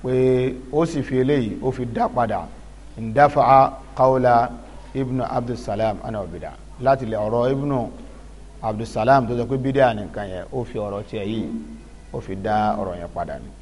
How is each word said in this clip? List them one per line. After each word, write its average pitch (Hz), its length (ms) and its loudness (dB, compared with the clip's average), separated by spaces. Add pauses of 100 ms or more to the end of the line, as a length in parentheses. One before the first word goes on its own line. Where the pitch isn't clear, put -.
Pé 127 520 2 (180)
ó 156 120 4
sì 151 180 -2
fi 127 160 -2
eléyìí, 127 440 2
ó 131 80 0
fi 127 160 -4
dá 165 220 -2
padà. 107 380 -2 (520)
Indafa 135 720 6 (240)
qawla 127 540 6 (440)
Ibn 131 260 -2
Abdussalam 110 840 -2
annahu 104 220 -6
bid'a. 82 260 -10 (300)
Láti 131 240 4
lè 110 100 -2
ọ̀rọ̀ 117 360 2
Ibn 139 200 -2 (920)
Abdussalam 113 680 2
tó 120 80 -2
sọ 117 100 -2
pé 131 100 -2
bídà 131 380 4
nìkan 104 340 -8
yẹn, 90 240 -8
ó 127 120 -4
fi - 140 -8
ọ̀rọ̀ 101 260 -4
tiẹ̀ 104 200 -8
yìí, 110 240 -4 (640)
ó - 80 -6
fi 98 160 -8
dá 107 400 0
ọ̀rọ̀ 92 220 -4
yẹn 85 160 -10
padà 76 240 -8
ni. 57 100 -14 (140)